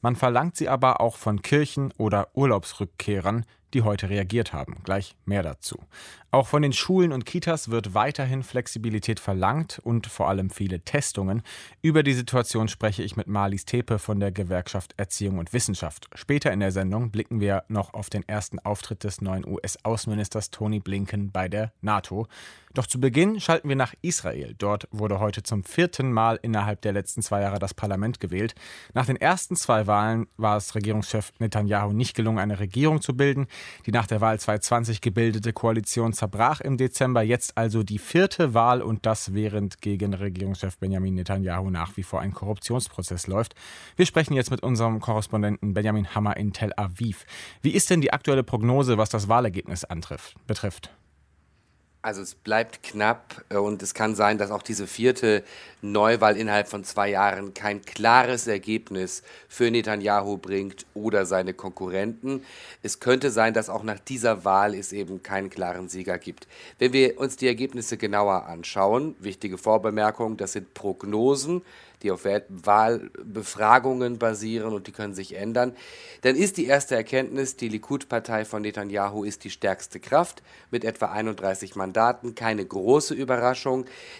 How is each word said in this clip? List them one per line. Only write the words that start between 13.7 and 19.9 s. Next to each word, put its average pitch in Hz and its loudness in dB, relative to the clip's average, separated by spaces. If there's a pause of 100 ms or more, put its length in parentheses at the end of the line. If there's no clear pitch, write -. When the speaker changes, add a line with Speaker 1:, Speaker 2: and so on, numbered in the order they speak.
Speaker 1:
von 101 -2
der 98 0
Gewerkschaft 90 -4
Erziehung 98 -4
und 85 -8
Wissenschaft. 98 -4
Später 143 0
in 98 0
der 98 2
Sendung 98 0
blicken 110 -4
wir 98 0
noch 104 -2
auf - -10
den - -6
ersten 104 -6
Auftritt - -6
des 101 -6
neuen 95 -4
U-S-Außenministers 107 -4